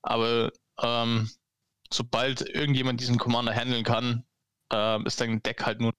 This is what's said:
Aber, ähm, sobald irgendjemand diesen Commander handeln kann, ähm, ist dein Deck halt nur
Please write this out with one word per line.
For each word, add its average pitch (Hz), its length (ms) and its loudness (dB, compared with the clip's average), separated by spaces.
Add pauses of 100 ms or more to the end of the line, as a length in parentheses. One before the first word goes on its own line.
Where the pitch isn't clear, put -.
Aber, 113 500 2 (300)
ähm, 117 480 2 (640)
sobald 127 500 0
irgendjemand 131 600 0
diesen 120 160 2
Commander 117 360 0
handeln 120 300 -2
kann, 120 400 0 (480)
ähm, 107 340 0
ist - 160 -2
dein 113 220 0
Deck - 220 -4
halt 113 160 -2
nur 113 180 2